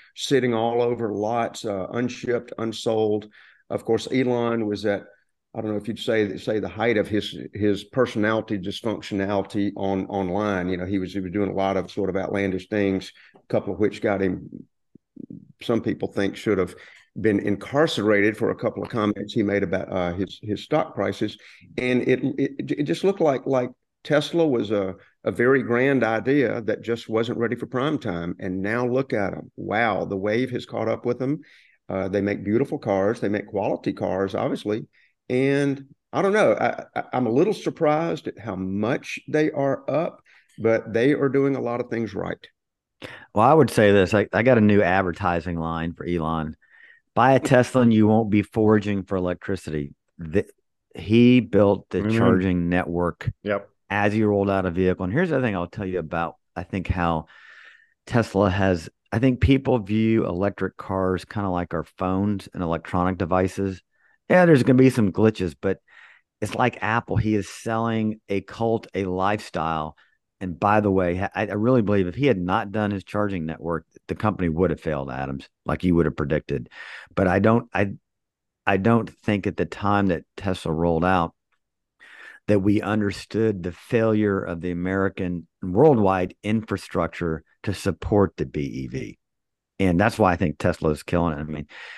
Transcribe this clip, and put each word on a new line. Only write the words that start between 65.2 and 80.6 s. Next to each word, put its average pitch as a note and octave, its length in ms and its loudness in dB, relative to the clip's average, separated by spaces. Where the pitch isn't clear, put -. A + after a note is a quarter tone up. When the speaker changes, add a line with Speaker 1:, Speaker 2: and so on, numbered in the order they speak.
Speaker 2:
but F#2+ 160 -2
it's G#2+ 140 -4
like B2 260 0
Apple. G#2+ 360 0
He G#2+ 180 2
is G2 120 -2
selling A2+ 800 -4
a G2 140 -2
cult, A2+ 540 -2
a G2 100 -2
lifestyle. F2+ 920 -4
And F2 180 -8
by G#2 220 4
the G#2 100 2
way, F#2 300 0
I, G#2 140 -4
I G2 180 -4
really A2+ 300 2
believe G2 240 2
if F2 80 -8
he C3 100 -2
had G#2+ 160 2
not G2+ 300 -2
done G#2 200 -2
his G2 120 -6
charging G2 420 -4
network, D#2+ 400 -6
the F2 80 -6
company F#2 340 0
would E2 220 2
have D2 100 -6
failed, C#2+ 280 -4
Adams, C2+ 380 -8
like D2+ 200 -4
you F2+ 100 4
would E2 100 6
have D2+ 120 -4
predicted. C#2+ 500 -4
But F#2+ 120 2
I F#2 120 2
don't, A2+ 340 2
I, G2+ 200 0
I G2 120 4
don't A2 320 4
think G#2 380 -2
at F#2+ 80 -4
the F2+ 100 -2
time G2+ 420 2
that E2+ 180 0
Tesla F2 380 -4